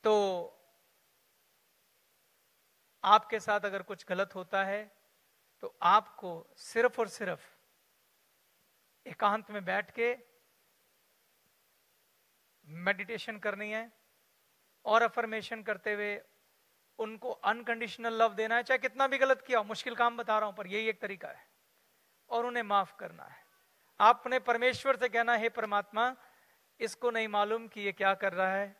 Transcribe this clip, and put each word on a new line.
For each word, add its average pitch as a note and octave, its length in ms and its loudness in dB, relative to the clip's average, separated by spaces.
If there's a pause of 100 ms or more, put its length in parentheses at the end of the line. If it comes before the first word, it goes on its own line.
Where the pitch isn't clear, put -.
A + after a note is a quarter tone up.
तो G3 500 2 (2500)
आपके G#3+ 360 6
साथ G#3 200 0
अगर G3 220 -6
कुछ - 260 -12
गलत F#3+ 260 -2
होता F#3+ 300 -2
है, G#3 320 -6 (640)
तो - 220 -12
आपको F3+ 640 2 (100)
सिर्फ A#3 420 0
और A3 100 -2
सिर्फ - 500 -8 (1500)
एकांत G#3+ 440 -2
में G#3 140 -8
बैठ F#3+ 260 -4
के A#3+ 280 -2 (2500)
meditation F#3+ 760 -4
करनी G#3 320 -6
है A3+ 220 -8 (920)
और A3+ 180 6
affirmation A3 600 -2
करते G#3 320 -4
हुए G#3 280 -4 (760)
उनको A3 320 -6
unconditional A3+ 840 -4
love A3+ 200 2
देना A3 220 -2
है, A#3+ 60 2
चाहे B3+ 160 0
कितना C4 280 0
भी C4+ 120 -2
गलत C4 280 2
किया B3 120 2
हो। G#3 60 2
मुश्किल A3 300 -8
काम A#3 220 2
बता A3 220 0
रहा G#3+ 80 0
हूं, G3+ 60 -6
पर F#3+ 140 -12
यही G#3+ 220 -2
एक G#3 120 -4
तरीका G3 280 -10
है, - 200 -18 (840)
और A#3 160 0
उन्हें A#3+ 160 -4
माफ G3+ 360 0
करना - 260 -14
है। - 200 -20 (560)
आपने B3+ 380 4
परमेश्वर B3+ 580 2
से B3 120 -2
कहना, A#3 280 2
"हे A3+ 120 0
परमात्मा, A3 680 -2 (640)
इसको A#3 300 -2
नहीं A3 180 -2
मालूम G#3+ 400 0
कि G#3 120 -14
ये G3+ 120 -2
क्या G3 220 2
कर G3 180 -2
रहा F#3+ 220 0
है। G3 260 -4